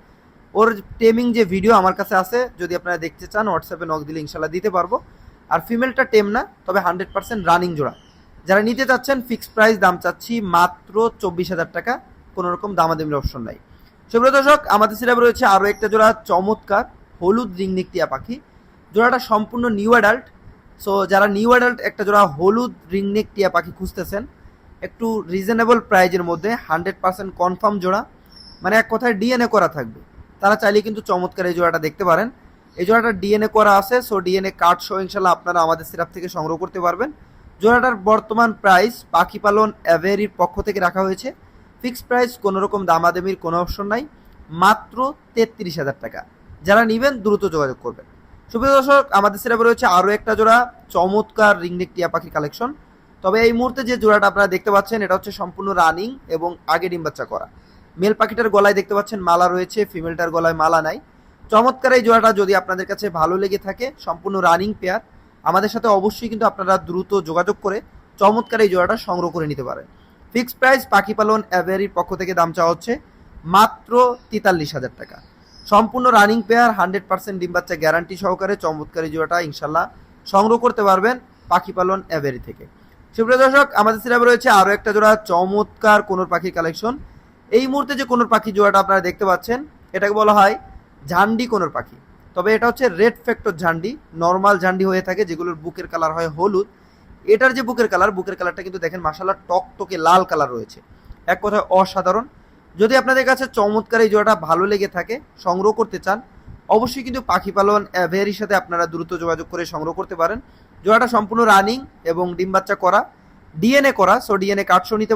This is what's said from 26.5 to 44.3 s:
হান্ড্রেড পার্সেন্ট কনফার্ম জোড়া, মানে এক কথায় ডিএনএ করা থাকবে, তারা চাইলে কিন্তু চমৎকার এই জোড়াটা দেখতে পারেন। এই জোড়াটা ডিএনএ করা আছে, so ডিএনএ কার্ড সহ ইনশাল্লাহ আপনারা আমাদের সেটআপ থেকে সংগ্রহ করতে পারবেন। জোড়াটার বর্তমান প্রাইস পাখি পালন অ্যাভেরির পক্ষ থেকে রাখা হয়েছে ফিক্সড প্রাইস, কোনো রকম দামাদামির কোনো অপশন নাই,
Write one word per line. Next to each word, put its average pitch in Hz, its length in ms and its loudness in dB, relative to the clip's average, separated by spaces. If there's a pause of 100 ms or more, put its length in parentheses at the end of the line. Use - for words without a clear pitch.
হান্ড্রেড 175 360 -4
পার্সেন্ট 185 260 -4 (120)
কনফার্ম 180 420 -2
জোড়া, 190 180 0 (600)
মানে 190 180 0
এক - 120 -2
কথায় 233 280 0
ডিএনএ 240 340 0
করা 175 200 2
থাকবে, 117 240 -10 (420)
তারা 202 200 4
চাইলে 214 260 2
কিন্তু 214 220 -8
চমৎকার 180 400 -2
এই 170 80 -2
জোড়াটা 165 280 0
দেখতে 156 240 -6
পারেন। 180 180 2 (500)
এই 175 100 -4
জোড়াটা 226 240 4 (100)
ডিএনএ 214 360 0
করা 208 240 6
আছে, 247 140 -2 (120)
so 214 80 -4 (100)
ডিএনএ 190 260 -2 (100)
কার্ড 175 260 4
সহ 202 180 -4
ইনশাল্লাহ 185 320 0
আপনারা 175 280 -2
আমাদের 160 240 -2
সেটআপ 170 260 -8
থেকে 180 200 -10
সংগ্রহ 160 280 -6
করতে 185 220 -8
পারবেন। 185 240 -2 (520)
জোড়াটার 240 340 2 (140)
বর্তমান 220 400 2 (140)
প্রাইস 196 300 4 (200)
পাখি 185 320 0
পালন 208 240 2 (160)
অ্যাভেরির 190 540 0
পক্ষ 175 160 -2 (120)
থেকে 196 200 -4
রাখা 185 200 -2
হয়েছে 190 220 -6 (520)
ফিক্সড 247 280 -10
প্রাইস, 247 220 0 (140)
কোনো 190 180 0
রকম 202 260 -4
দামাদামির 170 560 0
কোনো 165 180 -2
অপশন 202 300 -8
নাই, 247 100 -4 (600)